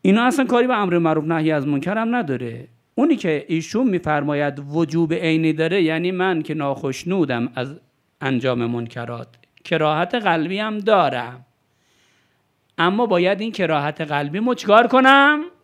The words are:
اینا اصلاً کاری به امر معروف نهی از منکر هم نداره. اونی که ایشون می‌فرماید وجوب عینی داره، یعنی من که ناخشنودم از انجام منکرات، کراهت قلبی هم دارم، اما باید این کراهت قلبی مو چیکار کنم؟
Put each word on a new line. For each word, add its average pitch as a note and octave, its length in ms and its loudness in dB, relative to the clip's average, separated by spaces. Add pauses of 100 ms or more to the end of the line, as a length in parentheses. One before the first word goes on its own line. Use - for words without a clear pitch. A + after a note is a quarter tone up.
اینا G3+ 220 4
اصلاً B3+ 200 2
کاری B3 220 2
به B3+ 100 0
امر F3+ 220 2
معروف D#3 260 2
نهی D#3 280 0
از C#3+ 140 0
منکر D3 320 -2
هم A3+ 160 -2
نداره. B2+ 540 -6 (260)
اونی C#4+ 220 2
که D#3 320 -2
ایشون F#3 400 -2
می‌فرماید D3 720 -2
وجوب D3+ 540 -2
عینی D#3+ 400 0
داره، E3 300 0
یعنی D#3+ 280 0
من F#3 320 -2
که D3+ 120 -6
ناخشنودم C#3 1000 -2
از C3+ 260 -8 (400)
انجام B2+ 460 -2
منکرات، A#2+ 600 -8 (360)
کراهت D#3 500 0
قلبی F#3 440 0
هم G#3+ 200 -6
دارم، B2+ 680 0 (1300)
اما G3 280 2
باید F#3 340 2
این A3 120 -6
کراهت D#3 480 -2
قلبی D3 400 -4
مو B3 140 0
چیکار A#3 320 6
کنم؟ C#4 580 4 (200)